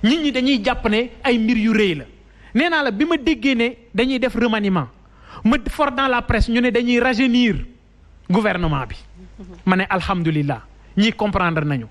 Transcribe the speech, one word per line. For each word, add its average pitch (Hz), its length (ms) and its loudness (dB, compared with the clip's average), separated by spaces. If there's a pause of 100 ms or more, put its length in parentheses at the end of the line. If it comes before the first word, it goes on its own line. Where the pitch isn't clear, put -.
Nit 233 220 2
ñi 294 80 0
dañuy 254 340 0
jàpp 240 240 -2
ne 226 220 0 (140)
ay 247 160 2
mbir 233 180 0
yu 220 140 2
rëy 208 240 2
la. 131 80 -10 (500)
Nee 294 160 2
naa 311 140 0
la, 247 80 0
bi 208 120 0
ma 339 120 0
déggee 269 400 0
ne 233 120 0 (240)
dañuy 254 280 0
def 254 160 -2
remaniement, 208 500 0 (580)
ma 233 120 4 (120)
for 285 220 0
dans 269 160 -2
la 240 160 0
presse 233 260 0
ñu 233 120 2
ne 247 100 2
dañuy 240 300 2
rajeunir 240 560 2 (720)
gouvernement 175 560 0
bi. - 80 -14 (720)
Ma 185 100 4
ne 185 140 0
alhamdulillah, 160 720 -2 (340)
ñii 208 180 2
comprendre 180 500 -2
nañu. 135 260 -4